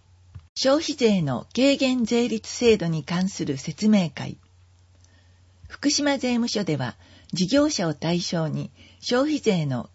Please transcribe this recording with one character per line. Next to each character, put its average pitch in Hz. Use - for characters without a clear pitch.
消 285
費 302
税 208
の 135
軽 277
減 254
税 240
率 220
制 226
度 170
に 160
関 185
す -
る 135
説 214
明 190
会。 -
福 -
島 285
税 247
務 240
署 208
で 156
は、 127
事 170
業 285
者 202
を 156
対 165
象 165
に 143
消 254
費 302
税 180
の 131